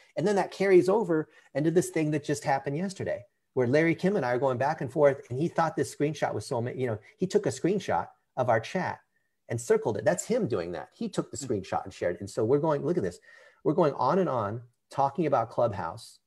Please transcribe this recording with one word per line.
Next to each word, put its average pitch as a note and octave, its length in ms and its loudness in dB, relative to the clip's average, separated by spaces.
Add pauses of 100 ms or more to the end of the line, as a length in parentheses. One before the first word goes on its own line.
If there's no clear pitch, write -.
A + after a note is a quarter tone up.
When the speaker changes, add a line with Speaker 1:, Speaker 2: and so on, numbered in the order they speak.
(160)
Speaker 1:
And D#3 120 0
then G#3 80 2
that F3 160 0
carries F#3+ 360 6
over F3 420 2 (260)
into D3+ 160 2
this E3+ 180 2
thing D#3 220 0
that D3 120 -2
just C#3+ 200 -4
happened C#3+ 340 -2
yesterday, A#2+ 480 -6 (300)
where B2+ 100 2
Larry D#3+ 300 4
Kim F#3 200 2
and C#3+ 80 0
I B2 100 0
are B2 40 0
going B2+ 220 0
back D#3 220 0
and B2 100 -6
forth, C#3+ 400 4
and B2+ 80 -4
he E3+ 80 0
thought D#3+ 280 0
this - 200 -2
screenshot D3 400 0
was G#2 100 -6
so B2 140 -2
ama-, A#2+ 160 -4
you B2+ 100 -4
know, A2 140 -2 (180)
he F#3 80 -2
took G#3 220 2
a - 20 2
screenshot C#3 580 -2 (300)
of B2 120 0
our A2+ 100 4
chat C#3+ 400 -6 (500)
and A#2 100 -4
circled B2+ 380 0
it. - 80 -2
That's F3 200 0
him G#3+ 220 0
doing F2+ 260 -2
that. D2+ 200 -10
He A3+ 160 -8
took - 220 -6
the - 60 -14
Speaker 2:
Mm. C3+ 100 -10
Speaker 1:
screenshot G2+ 360 -4
and F#2+ 100 -14
shared F2 220 -4
it. - 60 -12
And G2+ 80 -10
so A2+ 160 -2
we're C#3 140 2
going, C#3+ 260 -2
look E3+ 120 0
at A2 60 -2
this. F2 160 -6 (440)
We're D3+ 100 0
going D3+ 220 2
on D3 240 2
and E3+ 100 0
on A#2 320 -2 (300)
talking C#3+ 340 0
about B2 240 2
Clubhouse. G2 760 -4